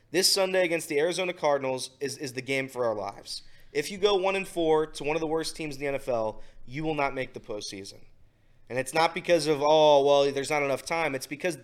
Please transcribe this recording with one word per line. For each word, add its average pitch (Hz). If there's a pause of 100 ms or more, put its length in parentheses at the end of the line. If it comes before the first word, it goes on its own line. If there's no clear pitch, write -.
(100)
This 185
Sunday 185
against 165
the 147
Arizona 175
Cardinals 135 (100)
is, 131
is 135
the 127
game 135
for 123
our 113
lives. 98 (300)
If 156
you 202
go 202
one 190
and 190
four 156
to 156
one 147
of 165
the 160
worst 156
teams 151
in 131
the 143
N 139
F 135
L, 110 (240)
you 131
will 156
not 139
make 131
the 117
postseason. 104 (680)
And 120
it's 131
not 165
because 175
of, 147
"Oh, 151
well, 143
there's 139
not 147
enough 135
time." 160
It's 127
because 151